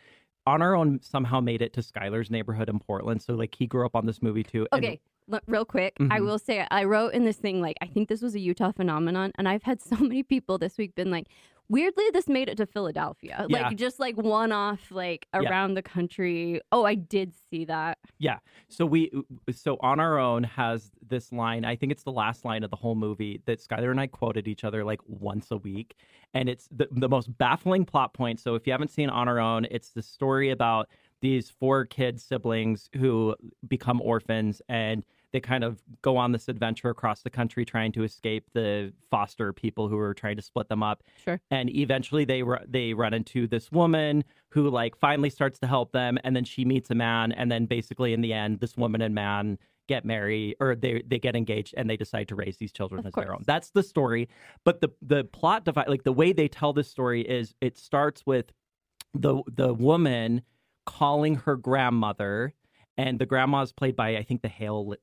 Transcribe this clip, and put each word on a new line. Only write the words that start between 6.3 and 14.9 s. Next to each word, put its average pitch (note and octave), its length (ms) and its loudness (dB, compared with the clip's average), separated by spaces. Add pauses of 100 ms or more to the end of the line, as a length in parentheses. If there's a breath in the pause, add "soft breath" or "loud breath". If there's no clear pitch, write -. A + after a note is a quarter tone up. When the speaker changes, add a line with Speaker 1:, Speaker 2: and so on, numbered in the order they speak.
Speaker 2:
say, G#3 320 -2
I G3 140 2
wrote G#3+ 300 2
in A#3+ 100 4
this A3 140 2
thing, F#3 240 -2
like, D#3+ 180 -4
I - 60 -8
think G3+ 240 0
this G#3+ 100 -4
was A#3+ 140 -4
a G#3 60 -4
Utah F#3 320 0
phenomenon. F3 640 0
And F#3+ 120 0
I've G#3 140 0
had B3+ 200 -2
<laughs> - 80 -14
so A#3 60 0
many B3+ 260 2
people G#3+ 360 0
this F#3 180 -4
week G3+ 180 -4
been F#3 160 -2
like, E3+ 180 -4 (400 soft breath)
"Weirdly, F#4+ 440 2
this F4 160 2
made C4 200 2
it - 80 -6
to G#3+ 100 -2
Philadelphia." D#3+ 840 -6
Speaker 1:
Yeah. A#3+ 200 2
Speaker 2:
Like, A3 80 -2
just, B3 240 -4
like, B3 160 -4
one-off, G#3+ 760 0